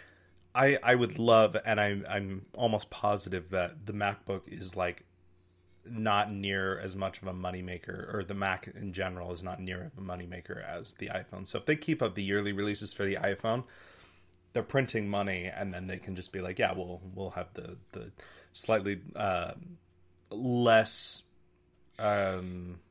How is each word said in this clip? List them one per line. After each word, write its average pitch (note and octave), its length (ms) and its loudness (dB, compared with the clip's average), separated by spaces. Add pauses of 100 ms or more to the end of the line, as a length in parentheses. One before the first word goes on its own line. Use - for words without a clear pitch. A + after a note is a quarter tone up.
(540)
I, C3+ 280 6
I B2+ 120 8
would A#2+ 240 4
love, A2+ 380 10 (100)
and G#2+ 140 4
I'm, G2+ 280 2
I'm G2 460 -4
almost A2 360 2
positive F#2+ 600 0
that F#2 360 -2
the G#2+ 60 -6
MacBook G2+ 560 -2
is, F#2 260 -10
like, F2+ 300 -2 (800)
not G#2+ 480 2
near G2 460 0
as F#2 180 -6
much F#2+ 260 -4
of F#2+ 60 -8
a F#2 40 -6
moneymaker, F2+ 840 -8
or G#2 100 -2
the G2 100 -6
Mac G2 340 -2
in F#2+ 240 -10
general F2+ 400 -4
is F2 100 -8
not F2+ 180 -8
near F#2 360 -8
of - 20 -14
a G2 80 -10
moneymaker F2+ 560 -10
as - 320 -10
the G2 140 -10
iPhone. F#2+ 380 -8
So - 120 -6
if - 80 -6
they D3+ 100 4
keep D3+ 260 -2
up G#2 120 0
the G2+ 80 -4
yearly G2+ 300 0
releases G2+ 400 -2
for G2+ 120 -2
the G2 120 2
iPhone, A2+ 480 0 (880)
they're A2+ 100 2
printing A#2 460 0
money, G2 360 0 (100)
and F#2+ 180 -4
then F#2 140 -8
they F#2 120 -6
can F#2+ 180 -8
just - 160 -10
be F#2+ 80 -4
like, F2+ 180 -4
"Yeah, G2 160 4
we'll, F2+ 260 -6 (140)
we'll G2 160 -6
have F2+ 240 -8
the, F2+ 220 -12 (160)
the G#2+ 180 -12 (420)
slightly, G2+ 480 0 (160)
uh, F#2 360 0 (800)
less, A#2 920 4 (760)
um, F#2 840 0 (100)